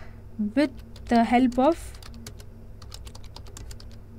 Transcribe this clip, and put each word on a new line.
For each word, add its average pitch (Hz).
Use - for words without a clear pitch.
with 285
the 233
help 247
of 339